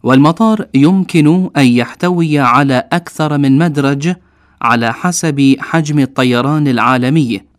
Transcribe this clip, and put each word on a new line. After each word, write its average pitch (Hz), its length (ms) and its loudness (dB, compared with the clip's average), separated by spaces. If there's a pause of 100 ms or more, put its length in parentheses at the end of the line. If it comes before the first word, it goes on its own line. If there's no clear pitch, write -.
والمطار 165 680 2
يمكن 170 840 2
أن 139 80 2
يحتوي 151 720 0
على 131 520 0
أكثر 156 460 -4
من 139 200 2
مدرج 147 580 -2 (460)
على 117 320 0
حسب 139 680 0
حجم 151 400 -2
الطيران 135 680 -2
العالمي 123 760 0 (180)